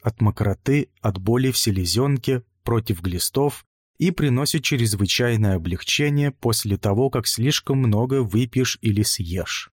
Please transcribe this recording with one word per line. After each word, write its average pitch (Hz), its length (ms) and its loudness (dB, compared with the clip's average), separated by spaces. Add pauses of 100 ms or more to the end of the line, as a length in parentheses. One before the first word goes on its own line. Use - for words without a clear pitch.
от - 180 -4
мокроты, 110 680 0 (120)
от 101 180 -2
боли 123 340 2
в - 60 -2
селезёнке, 120 840 0 (220)
против 107 380 -2
глистов 95 640 -2 (340)
и 175 120 2
приносит 143 540 0
чрезвычайное 107 920 2
облегчение 143 760 0
после 107 440 -2
того, 110 340 2
как - 180 -2
слишком 135 500 0
много 123 460 2
выпьешь 117 560 0
или 104 220 2
съешь. - 720 -4